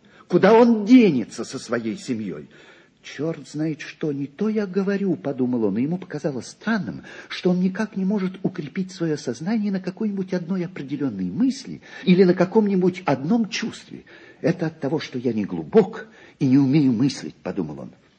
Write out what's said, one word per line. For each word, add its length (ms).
Куда 260
он 300
денется 600
со 140
своей 380
семьей?" 520
"Черт 460
знает 320
что, 320
не 140
то 220
я 180
говорю", 500
подумал 480
он, 140
и 40
ему 160
показалось 500
странным, 560
что 220
он 100
никак 360
не 80
может 380
укрепить 500
свое 240
сознание 560
на 80
какой-нибудь 540
одной 320
определенной 640
мысли 500
или 200
на 100
каком-нибудь 720
одном 420
чувстве. 560
"Это 260
от 140
того, 180
что 200
я 140
не 120
глубок 640
и 80
не 120
умею 340
мыслить", 440
подумал 440
он. 100